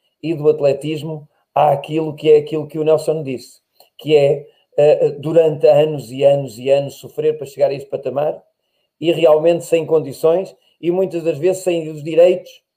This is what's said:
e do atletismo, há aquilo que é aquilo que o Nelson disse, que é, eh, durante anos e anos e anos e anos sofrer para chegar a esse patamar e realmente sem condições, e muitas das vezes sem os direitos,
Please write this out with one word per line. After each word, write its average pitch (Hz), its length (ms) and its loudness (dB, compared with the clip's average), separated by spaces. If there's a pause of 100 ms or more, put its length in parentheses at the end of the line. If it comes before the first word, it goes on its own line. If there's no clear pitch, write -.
(220)
e 160 120 -4
do 147 140 0
atletismo, 147 800 -4 (260)
há 143 180 2
aquilo 151 420 -4
que 151 160 0
é 151 60 8
aquilo 151 320 -2
que 160 100 -10
o 151 60 -4
Nelson 156 380 0
disse, 131 380 -12 (380)
que 151 160 0
é, 143 320 2 (300)
eh, 147 360 4
durante 156 540 0
anos 147 460 2
e 135 100 -6
anos 139 360 0
e 123 60 -14
anos - 20 -4
e 135 40 0
anos 139 240 0
sofrer 151 420 -6
para 135 100 -12
chegar 139 240 -2
a - 40 -6
esse 127 120 -12
patamar 143 540 -6 (600)
e 160 100 -2
realmente 160 540 2
sem 165 200 0
condições, 160 680 0 (260)
e 165 100 -2
muitas 175 320 -2
das 156 160 -4
vezes 185 240 -2
sem 170 280 -4
os 151 120 -14
direitos, 170 600 0 (140)